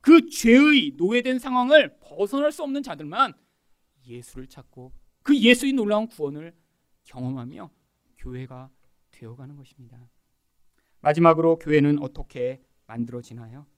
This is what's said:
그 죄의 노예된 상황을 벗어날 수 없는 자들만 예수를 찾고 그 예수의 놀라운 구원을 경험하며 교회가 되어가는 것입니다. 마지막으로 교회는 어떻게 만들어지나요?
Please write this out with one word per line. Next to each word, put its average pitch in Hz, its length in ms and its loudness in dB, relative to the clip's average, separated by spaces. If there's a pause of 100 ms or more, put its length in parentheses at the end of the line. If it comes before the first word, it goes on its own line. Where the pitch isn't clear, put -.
그 320 280 6
죄의 240 680 4
노예된 240 420 -2
상황을 254 640 2
벗어날 269 500 -4
수 311 120 -14
없는 277 200 -8
자들만 170 520 -6 (720)
예수를 123 420 -20
찾고 127 440 -20 (300)
그 285 160 2
예수의 247 360 4
놀라운 214 340 -2
구원을 151 460 -12 (500)
경험하며 127 680 -12 (480)
교회가 127 520 -18 (420)
되어가는 131 440 -20
것입니다. 123 420 -20 (1000)
마지막으로 165 580 2
교회는 147 420 0
어떻게 131 600 -10 (260)
만들어지나요? 120 800 -14 (120)